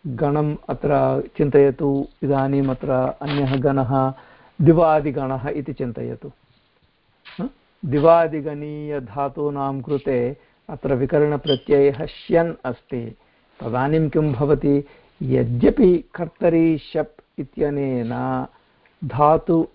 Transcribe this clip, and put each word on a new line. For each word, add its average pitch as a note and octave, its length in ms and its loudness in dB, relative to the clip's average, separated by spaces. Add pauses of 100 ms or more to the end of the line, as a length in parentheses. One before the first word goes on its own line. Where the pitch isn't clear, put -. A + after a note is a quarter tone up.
गणम् D3 500 -2 (120)
अत्र C3+ 540 0 (140)
चिन्तयतु, C#3 680 2 (160)
इदानीम् C3+ 480 0
अत्र C#3 200 -6 (300)
अन्यः C#3+ 360 -2
गणः C3+ 560 0 (500)
दिवादिगणः C#3+ 840 2
इति C#3+ 240 -8
चिन्तयतु। A#2+ 580 -8 (1080)
ह? B3 80 -6 (360)
दिवादिगणीयधातूनां D3 2000 -2
कृते C3 560 -4 (340)
अत्र C#3 240 -4
विकरणप्रत्ययः C#3+ 1120 0
श्यन् E3 480 0 (100)
अस्ति। A#2+ 520 -8 (440)
तदानीं C#3 480 0
किं D3+ 240 0
भवति, C#3+ 520 2 (380)
यद्यपि B2+ 840 2 (100)
कर्तरी E3 640 2
शप् - 640 -8
इत्यनेन C3 1040 -4 (580)
धातु D#3 720 2